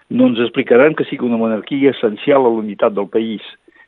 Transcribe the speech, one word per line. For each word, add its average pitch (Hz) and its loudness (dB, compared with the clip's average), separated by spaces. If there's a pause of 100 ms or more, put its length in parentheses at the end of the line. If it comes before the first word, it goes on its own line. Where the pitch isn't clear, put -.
(100)
No 123 2
ens 113 -2
explicaran 127 2
que 139 -4
sigui 123 -6
una 117 -2
monarquia 117 0
essencial 127 0
a 117 4
l'unitat 107 -2
del 101 -4
país. 113 -4 (460)